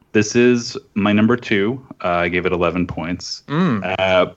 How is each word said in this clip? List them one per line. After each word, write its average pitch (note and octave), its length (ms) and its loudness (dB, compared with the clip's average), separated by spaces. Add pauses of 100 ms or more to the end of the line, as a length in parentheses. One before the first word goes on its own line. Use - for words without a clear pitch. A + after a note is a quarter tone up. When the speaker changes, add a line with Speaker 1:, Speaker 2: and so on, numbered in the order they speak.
(120)
Speaker 1:
this G#2+ 240 0
is A#2+ 420 2 (160)
my G#2 180 0
number A2 240 4
two. A#2 480 -2 (200)
Uh, F2+ 40 -2
I F2 200 0
gave F2 180 -2
it F2+ 60 0
eleven F2 340 0
points. - 640 -8
Speaker 2:
Mm. A#2+ 500 -2
Speaker 1:
Uh, F#2 380 2